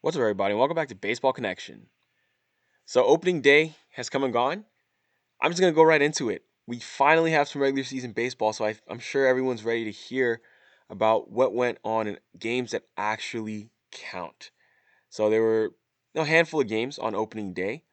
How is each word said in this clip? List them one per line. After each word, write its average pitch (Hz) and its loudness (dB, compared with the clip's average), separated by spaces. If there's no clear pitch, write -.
What's 175 -6
up, 135 0
everybody? 101 0
Welcome 147 0
back 156 -2
to 107 -16
Baseball 123 -2
Connection. 92 -8
So, 123 4
opening 165 4
day 151 6
has - -12
come 139 -2
and 123 -2
gone. 139 0
I'm 165 0
just 175 -2
gonna 185 4
go 160 6
right 160 6
into 143 0
it. 92 -6
We 120 -10
finally 160 4
have 147 2
some 143 -4
regular 139 0
season 127 -8
baseball, 113 -2
so 110 -6
I, 107 -2
I'm 117 -10
sure 135 -2
everyone's 127 2
ready 117 -2
to 107 -6
hear 123 -2
about 110 0
what 110 0
went 120 -2
on 110 -2
in 101 -10
games 120 -6
that 113 -4
actually 107 -8
count. - -14
So 107 0
there 110 2
were, 110 2
you - -16
know, 160 -2
a 147 -2
handful 160 2
of 123 2
games 113 -4
on 110 -4
opening 107 -6
day. 101 -6